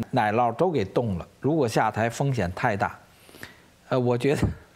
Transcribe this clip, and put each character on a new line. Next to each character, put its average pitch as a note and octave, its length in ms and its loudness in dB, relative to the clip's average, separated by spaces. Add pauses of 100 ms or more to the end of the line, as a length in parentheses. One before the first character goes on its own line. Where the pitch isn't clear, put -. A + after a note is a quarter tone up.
奶 A2 220 2
酪 A#2 240 2
都 F3+ 160 2
给 C3 120 0
冻 G#2 360 -2
了， - 80 -10 (120)
如 D3 160 0
果 C#3+ 120 2
下 A2+ 240 0
台， A2 180 0
风 C#3 240 -2
险 F#2+ 220 -2
太 A#2 200 0
大。 F#2+ 220 -2 (920)
呃， C3 100 2
我 A#2+ 180 2
觉 C#3 160 2
得 - 80 0 (340)